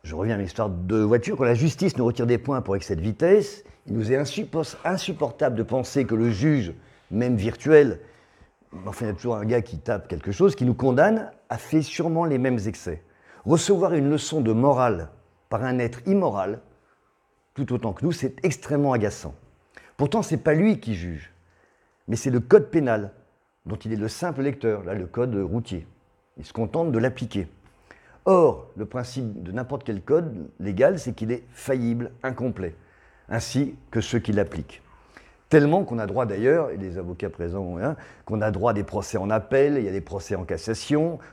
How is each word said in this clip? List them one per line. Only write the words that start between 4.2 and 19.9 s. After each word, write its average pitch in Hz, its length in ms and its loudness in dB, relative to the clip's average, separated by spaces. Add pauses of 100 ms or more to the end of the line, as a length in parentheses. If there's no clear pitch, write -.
insupportable 151 720 -2
de 113 80 0
penser 131 420 -2
que 113 100 -2
le 117 160 2
juge, 110 420 2 (380)
même 123 240 0
virtuel, 113 640 6 (880)
enfin, 104 180 -8
il 104 40 -2
y - 20 -4
a 87 40 -4
toujours 120 200 -4
un 107 100 -6
gars 117 160 2
qui - 160 -10
tape - 300 -4
quelque 90 240 -6
chose, 98 240 4
qui 123 100 0
nous 123 80 4
condamne, 135 580 2 (180)
a 113 80 -6
fait 156 260 0
sûrement 165 420 -2
les 143 140 0
mêmes 123 260 2
excès. 90 380 -8 (420)
Recevoir 170 480 4
une 143 160 2
leçon 151 320 0
de 110 100 2
morale 117 580 4 (400)
par 113 140 -2
un 127 160 0
être 120 280 -4
immoral, 113 520 0 (960)
tout 131 180 -4
autant 113 200 -2
que 120 120 -6
nous, 170 60 2
c'est 135 320 -4
extrêmement 143 500 0
agaçant. 101 400 -2 (640)